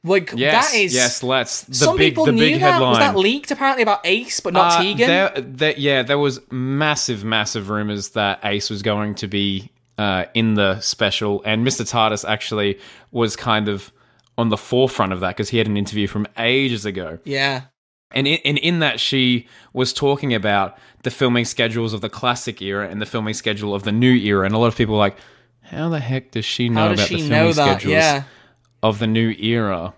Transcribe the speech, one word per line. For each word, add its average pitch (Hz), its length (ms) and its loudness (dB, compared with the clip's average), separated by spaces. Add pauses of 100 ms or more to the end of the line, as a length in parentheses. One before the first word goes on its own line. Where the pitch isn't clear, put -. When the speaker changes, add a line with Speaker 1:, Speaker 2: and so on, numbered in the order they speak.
Speaker 1:
Like, 180 320 0
Speaker 2:
Yes, 156 360 4
Speaker 1:
that 240 60 2
is 190 160 2
Speaker 2:
yes, 123 300 2
let's. 127 400 -2
The 127 120 -16
Speaker 1:
some 320 220 4
Speaker 2:
big, - 160 4
Speaker 1:
people 320 120 2
Speaker 2:
the 262 60 4
Speaker 1:
knew 226 80 4
Speaker 2:
big 269 220 4
Speaker 1:
that. 370 120 6
Speaker 2:
headline. 339 180 4
Speaker 1:
Was 233 80 4
that 220 180 4
leaked, 233 340 0
apparently, 269 320 0
about 202 220 0
Ace, 220 340 -2
but 175 140 -6
not 180 260 4
Speaker 2:
Uh, - 20 2
Speaker 1:
Tegan? 202 260 0
Speaker 2:
there, 180 280 2
there, 139 400 -2
yeah, 139 280 0
there 143 160 0
was 139 200 0 (120)
massive, 131 760 -2
massive 107 440 -2
rumors 104 400 -4
that 101 360 -2
Ace 104 240 -2
was 104 120 -8
going 104 340 -2
to 104 120 -8
be, 101 440 -2 (260)
uh, 95 360 -2
in 113 200 2
the 101 260 2
special, 101 680 -2
and 110 200 0
Mister 123 180 -2
Tardis 110 420 0
actually 104 540 -2 (320)
was 117 240 0
kind 107 320 -2
of 101 240 -6 (460)
on 117 120 0
the 107 80 2
forefront 123 540 0
of 92 80 -4
that, 90 160 -2
'cause 104 140 -4
he 120 80 0
had 110 100 2
an 107 80 -2
interview 101 320 -2
from 104 180 -4 (120)
ages 120 480 0
ago. 90 400 -8
Speaker 1:
Yeah. 139 360 -2 (500)
Speaker 2:
And 135 140 0
in, 151 200 2
and 143 120 0
in 165 220 0
that, 131 220 -2
she 123 460 0 (260)
was 127 180 0
talking 139 420 0
about 101 440 0 (260)
the 120 80 -4
filming 123 340 0
schedules 113 480 -2
of 104 60 -6
the 107 100 -8
classic 120 520 -6
era 98 280 -6
and 101 120 -8
the 107 40 -6
filming 107 280 -6
schedule 104 420 -4
of 98 80 -6
the 107 80 -2
new 123 240 2
era, 101 300 2
and 101 100 0
a - 20 2
lot 117 100 4
of 110 100 0
people 110 180 0
were 104 40 2
like, 98 180 2 (460)
"How 165 260 -6
the 160 100 -2
heck 131 320 -6
does 110 140 -4
she 120 240 -2
know 110 140 2
Speaker 1:
How 107 40 4
does 104 120 2
Speaker 2:
about 202 100 2
Speaker 1:
she 170 120 -2
Speaker 2:
the 147 80 -2
Speaker 1:
know 147 60 2 (160)
Speaker 2:
filming 156 60 0
Speaker 1:
that? 143 80 2 (160)
Speaker 2:
schedules - 100 0
Speaker 1:
Yeah. 151 320 4 (580)
Speaker 2:
of 110 180 2
the 113 60 0
new 113 320 0
era?" 101 600 -2